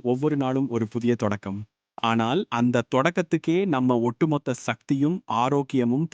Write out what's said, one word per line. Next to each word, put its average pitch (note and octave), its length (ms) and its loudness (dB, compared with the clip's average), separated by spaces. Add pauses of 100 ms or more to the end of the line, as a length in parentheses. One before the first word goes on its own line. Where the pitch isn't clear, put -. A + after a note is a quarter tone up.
(120)
ஒவ்வொரு C#3+ 300 0
நாளும் C3 240 0 (100)
ஒரு A2+ 180 0
புதிய A#2+ 280 2
தொடக்கம். G2+ 380 -4 (500)
ஆனால் A2+ 320 2 (180)
அந்த A#2+ 240 2 (120)
தொடக்கத்துக்கே E3 600 0 (180)
நம்ம B2+ 240 2 (100)
ஒட்டுமொத்த C#3 560 -2
சக்தியும் C#3 520 -2 (280)
ஆரோக்கியமும் C3+ 600 0 (100)